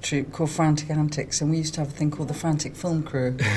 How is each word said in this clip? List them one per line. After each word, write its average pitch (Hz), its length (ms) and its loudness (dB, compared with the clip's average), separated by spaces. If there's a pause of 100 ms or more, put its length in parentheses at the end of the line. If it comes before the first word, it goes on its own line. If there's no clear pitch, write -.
troupe - 320 -2
called 156 180 0
Frantic 151 400 2
Antics, 151 520 0
and 147 80 2
we 160 80 2
used 156 160 -2
to 160 60 -2
have 143 80 -2
a 143 40 -8
thing 147 180 0
called 147 180 -4
the 147 60 -4
Frantic 151 400 -2
Film 165 280 0
Crew, 127 340 -2 (200)